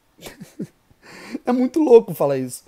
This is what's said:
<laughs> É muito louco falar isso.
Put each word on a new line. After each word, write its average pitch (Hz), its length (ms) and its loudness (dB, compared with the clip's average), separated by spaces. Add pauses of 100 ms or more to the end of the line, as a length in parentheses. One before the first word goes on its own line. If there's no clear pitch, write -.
(200)
<laughs> - 560 -18 (680)
É 247 80 -2
muito 254 280 -2
louco 226 340 6
falar 139 220 -2
isso. 131 320 -8